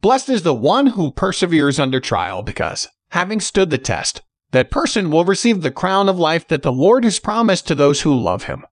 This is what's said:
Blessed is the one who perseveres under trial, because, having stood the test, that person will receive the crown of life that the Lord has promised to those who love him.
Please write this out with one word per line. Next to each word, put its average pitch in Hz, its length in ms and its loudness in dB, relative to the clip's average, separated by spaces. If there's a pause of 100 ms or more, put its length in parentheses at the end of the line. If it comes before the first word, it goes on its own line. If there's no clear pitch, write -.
Blessed 262 280 2
is 233 120 0
the 156 140 0
one 208 320 2
who 190 240 0
perseveres 165 680 0
under 131 200 0
trial, 92 420 -4
because, - 460 -6 (240)
having 190 280 -2
stood 190 300 0
the 135 80 -2
test, - 460 -6 (260)
that 127 220 0
person 220 400 -2
will 165 140 4
receive 196 360 2
the 160 100 -2
crown 190 380 0
of 185 80 0
life 160 300 0
that 160 160 -2
the 131 100 0
Lord 202 300 4
has 214 160 0
promised 214 480 0
to 165 80 0
those 143 260 2
who 139 180 2
love 92 260 -2
him. - 260 -10